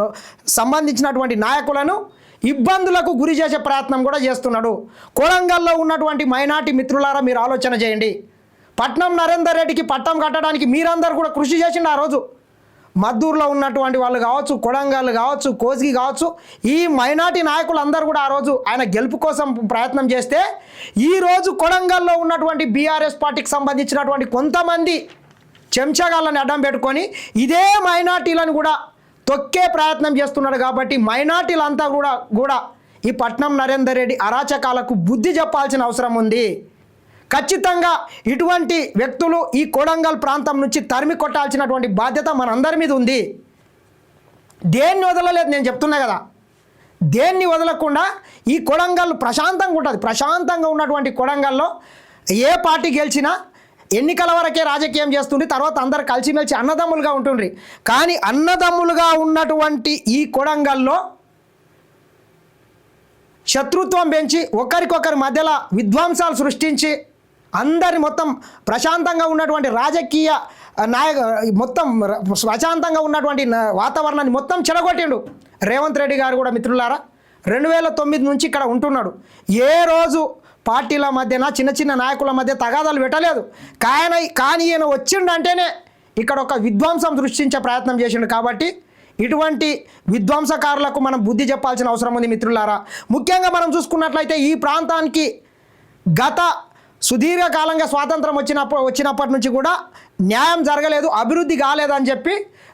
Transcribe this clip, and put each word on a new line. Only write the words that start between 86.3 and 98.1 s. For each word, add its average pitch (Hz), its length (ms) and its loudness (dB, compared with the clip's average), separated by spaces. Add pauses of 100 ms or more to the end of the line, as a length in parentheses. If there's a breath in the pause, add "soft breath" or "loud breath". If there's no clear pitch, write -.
ఒక 269 80 -2 (120)
విధ్వంసం 311 540 0
సృష్టించే 269 480 0
ప్రయత్నం 247 340 0
చేసిండు. 233 320 0
కాబట్టి 233 360 -2 (580 soft breath)
ఇటువంటి 311 420 0 (460 loud breath)
విధ్వంసకారులకు 285 920 0
మనం 262 120 -2 (100)
బుద్ధి 247 140 0 (100)
చెప్పాల్సిన 254 400 -2
అవసరం 240 240 -2
ఉంది 233 160 0
మిత్రులారా. 214 460 0 (340 loud breath)
ముఖ్యంగా 370 460 2
మనం 339 180 0
చూసుకున్నట్లయితే 320 580 -2 (140)
ఈ - 20 4 (140)
ప్రాంతానికి 320 600 0 (800 soft breath)
గత 233 340 2 (680 soft breath)
సుదీర్ఘకాలంగా 320 840 2
స్వాతంత్రం 294 480 0